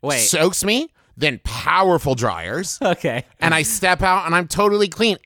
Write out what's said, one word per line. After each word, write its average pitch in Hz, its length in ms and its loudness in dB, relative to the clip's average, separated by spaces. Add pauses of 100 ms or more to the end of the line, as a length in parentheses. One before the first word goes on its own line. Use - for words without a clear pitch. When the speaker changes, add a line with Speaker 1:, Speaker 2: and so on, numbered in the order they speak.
Speaker 1:
Wait. 139 160 -2
Speaker 2:
Soaks 165 460 0
me, 247 240 0 (280)
then 143 280 0
powerful 170 720 2
dryers. 110 680 -4
Speaker 1:
Okay. 147 420 -2 (140)
Speaker 2:
And 165 160 2
I 160 80 2
step 180 400 0
out 185 240 2
and 165 80 0
I'm 175 140 0
totally 202 400 2
clean, 214 380 -2